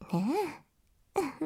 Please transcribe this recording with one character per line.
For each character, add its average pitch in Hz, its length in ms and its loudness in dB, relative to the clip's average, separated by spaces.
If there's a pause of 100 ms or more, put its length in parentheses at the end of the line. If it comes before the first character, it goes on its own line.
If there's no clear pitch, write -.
(120)
ね 285 540 0 (500)
え。 392 60 4 (240)